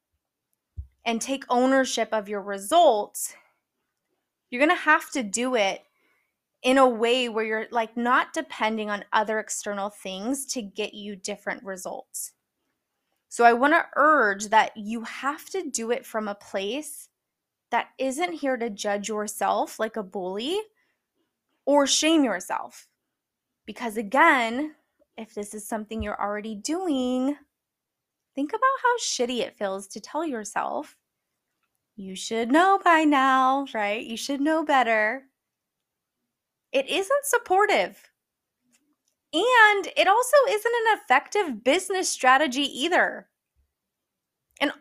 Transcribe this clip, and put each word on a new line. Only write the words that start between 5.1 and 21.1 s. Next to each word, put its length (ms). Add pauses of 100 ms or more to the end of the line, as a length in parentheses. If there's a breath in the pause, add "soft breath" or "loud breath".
to 120
do 320
it 320 (760)
in 160
a 100
way 400
where 160
you're, 260
like, 240
not 380
depending 560
on 240
other 260
external 520
things 560
to 160
get 320
you 200
different 480
results. 720 (960)
So 160
I 80
wanna 340 (100)
urge 500
that 300
you 260
have 480
to 200
do 200
it 160
from 200
a 80
place 760 (600)
that 280
isn't 340
here 240
to 140
judge 380
yourself 680
like 180
a 60
bully 580 (1040)